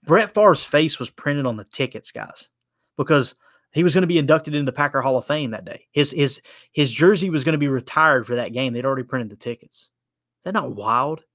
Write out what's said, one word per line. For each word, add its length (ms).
Brett 280
Favre's 320
face 340
was 120
printed 360
on 120
the 60
tickets, 480
guys, 360
because 380
he 100
was 100
gonna 140
be 120
inducted 360
into 160
the 60
Packer 260
Hall 140
of 100
Fame 240
that 140
day. 260
His, 220
his, 280
his 220
jersey 360
was 140
gonna 160
be 80
retired 580
for 120
that 160
game. 200
They'd 120
already 180
printed 280
the 60
tickets. 540
Is 60
that 100
not 220
wild? 480